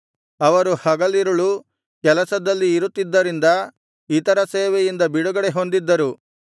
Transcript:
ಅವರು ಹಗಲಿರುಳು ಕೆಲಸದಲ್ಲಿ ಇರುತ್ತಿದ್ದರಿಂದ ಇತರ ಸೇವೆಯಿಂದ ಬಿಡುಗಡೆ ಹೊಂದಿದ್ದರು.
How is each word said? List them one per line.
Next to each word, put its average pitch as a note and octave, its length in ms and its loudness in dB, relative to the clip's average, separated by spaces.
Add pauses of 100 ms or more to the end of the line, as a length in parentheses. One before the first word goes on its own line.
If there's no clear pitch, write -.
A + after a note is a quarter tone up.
(400)
ಅವರು F3+ 340 2
ಹಗಲಿರುಳು F#3 840 0 (420)
ಕೆಲಸದಲ್ಲಿ F3+ 720 0
ಇರುತ್ತಿದ್ದರಿಂದ F3+ 680 -2 (680)
ಇತರ F#3+ 340 2
ಸೇವೆಯಿಂದ F#3+ 580 -2
ಬಿಡುಗಡೆ F3+ 460 -2
ಹೊಂದಿದ್ದರು. F3 720 -2 (240)